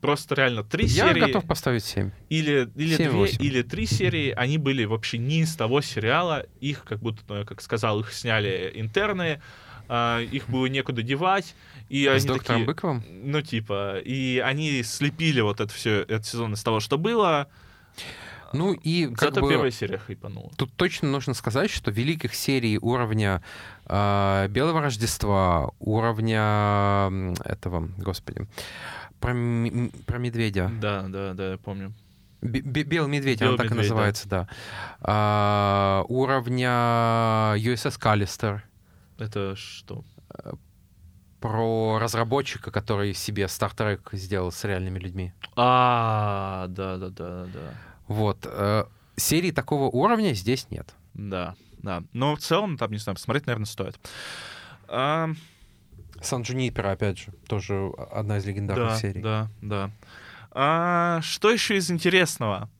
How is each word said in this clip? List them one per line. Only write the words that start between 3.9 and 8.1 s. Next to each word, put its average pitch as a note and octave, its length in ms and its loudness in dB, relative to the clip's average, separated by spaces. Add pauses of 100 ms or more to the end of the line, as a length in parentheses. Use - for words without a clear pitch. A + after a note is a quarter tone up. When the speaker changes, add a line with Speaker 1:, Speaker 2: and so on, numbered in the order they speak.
Speaker 1:
они C3+ 260 2
были C3+ 260 2
вообще A2 360 -2
не C#3+ 200 2
из D#3+ 160 2
того A#2+ 260 2
сериала. C#3+ 640 0 (140)
Их C#3 240 -4
как G#2+ 160 -6
будто, A2 300 -4
ну, G2+ 80 -4
я G2+ 80 -4
как - 160 -16
сказал, G#2+ 400 0
их G#2+ 100 -8